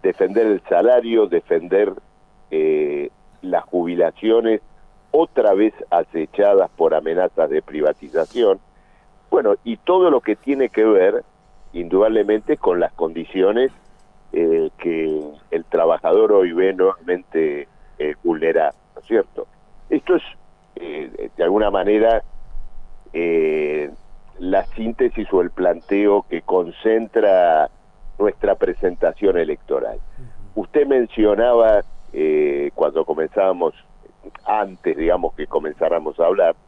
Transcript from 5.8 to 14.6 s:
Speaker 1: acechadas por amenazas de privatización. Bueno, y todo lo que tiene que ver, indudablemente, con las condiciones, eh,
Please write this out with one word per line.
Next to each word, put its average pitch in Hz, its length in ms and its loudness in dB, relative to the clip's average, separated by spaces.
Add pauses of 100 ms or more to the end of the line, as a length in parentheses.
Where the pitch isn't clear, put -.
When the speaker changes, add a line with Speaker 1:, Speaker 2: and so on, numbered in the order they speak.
Speaker 1:
acechadas 87 880 0
por 82 180 2
amenazas 82 560 0
de 78 120 -2
privatización. 95 960 -2 (680)
Bueno, 113 240 2 (100)
y 117 120 -6
todo 180 340 2
lo 127 100 4
que 107 160 -2
tiene 135 320 -2
que 107 160 0
ver, 101 400 4 (480)
indudablemente, 104 840 0
con 90 240 0
las 82 120 -2
condiciones, 92 800 -2 (600)
eh, 82 460 0